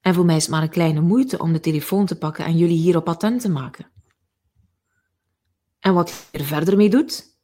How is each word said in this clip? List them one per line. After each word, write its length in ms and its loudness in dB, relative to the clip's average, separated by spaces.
En 140 0
voor 100 2
mij 120 4
is 60 0
het 80 -6
maar 120 0
een 60 -2
kleine 320 0
moeite 380 0
om 140 -2
de 80 0
telefoon 460 -2
te 120 -6
pakken 260 -6
en 120 0
jullie 220 2
hierop 300 0
attent 320 -2
te 80 -4
maken. 420 -8
En 160 2
wat 160 2
je 280 -18
er 60 -6
verder 320 0
mee 140 6
doet 540 -2